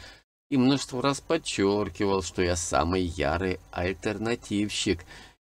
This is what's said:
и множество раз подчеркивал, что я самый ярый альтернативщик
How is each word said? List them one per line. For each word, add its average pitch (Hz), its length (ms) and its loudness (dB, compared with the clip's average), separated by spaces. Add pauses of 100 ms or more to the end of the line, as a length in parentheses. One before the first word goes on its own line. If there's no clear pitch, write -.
(500)
и 143 80 2
множество 131 440 2
раз 139 180 -2
подчеркивал, 101 1040 0
что - 200 -4
я 87 140 2
самый 85 480 2
ярый 82 560 -2 (120)
альтернативщик 101 1300 -2 (360)